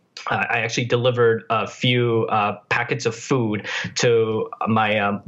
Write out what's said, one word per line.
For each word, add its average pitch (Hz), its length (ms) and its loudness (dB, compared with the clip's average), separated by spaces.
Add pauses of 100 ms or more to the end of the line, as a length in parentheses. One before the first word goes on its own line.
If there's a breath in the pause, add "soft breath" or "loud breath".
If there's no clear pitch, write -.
(320)
uh, 104 180 -2
I 117 100 0
actually 117 260 -4
delivered 120 640 2
a 107 180 0
few, 120 640 0
uh, 104 280 0 (120)
packets 120 360 -2
of 113 80 0
food 113 540 -2 (280 loud breath)
to 113 540 2 (180)
my, 107 300 2
um, 101 300 0